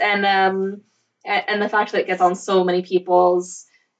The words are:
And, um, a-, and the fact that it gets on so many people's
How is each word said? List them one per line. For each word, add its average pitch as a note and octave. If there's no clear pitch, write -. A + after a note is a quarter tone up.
And, G3+
um, F#3+
a-, G3+
and G#3
the G#3+
fact G#3+
that G3
it -
gets F3+
on F3+
so F#3+
many F3+
people's F3+